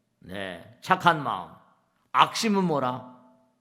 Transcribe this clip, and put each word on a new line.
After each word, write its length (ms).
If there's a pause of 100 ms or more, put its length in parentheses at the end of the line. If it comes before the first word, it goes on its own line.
(200)
네, 600
착한 420
마음. 300 (600)
악심은 500
뭐라? 500 (480)